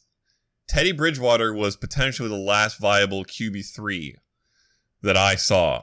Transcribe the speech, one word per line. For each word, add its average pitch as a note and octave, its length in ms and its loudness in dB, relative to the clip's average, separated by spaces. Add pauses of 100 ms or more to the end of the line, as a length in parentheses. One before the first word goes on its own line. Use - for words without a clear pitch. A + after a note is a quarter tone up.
(680)
Teddy E3+ 240 2
Bridgewater B2 600 2
was G#2 240 -2
potentially C3 520 -4
the G#2 80 -6
last G#2 420 0
viable G2+ 460 2
Q A2+ 260 -8
B G2 120 -10
three F#2 540 -10 (840)
that G2 140 2
I G2 180 4
saw. E2+ 480 2